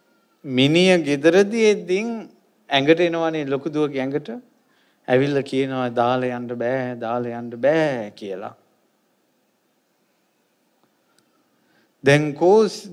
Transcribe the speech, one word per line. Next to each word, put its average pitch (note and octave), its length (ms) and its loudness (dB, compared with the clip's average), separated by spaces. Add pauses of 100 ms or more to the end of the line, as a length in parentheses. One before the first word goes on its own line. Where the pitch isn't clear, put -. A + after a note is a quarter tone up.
(440)
මිනිය D#3 540 4
ගෙදර D#3 460 4
තියෙද්දින් G#3 840 -2 (400)
ඇඟට C#3+ 300 2
එනවනේ E3 460 -2
ලොකු C3+ 220 -4
දුවගේ D3 320 -2
ඇඟට. C#3 280 -6 (800)
ඇවිල්ලා C#3 340 2
කියනවා, C3 480 -4
"දාලා B2 460 0
යන්න A#2+ 120 -10
බෑ, B2 480 -4
දාලා A#2 420 -6
යන්න A#2+ 180 -12
බෑ" C3 560 0
කියලා. G#2 420 -12 (3500)
දැන් C#3+ 300 4
කෝ G3+ 340 4
ස්-, - 240 -12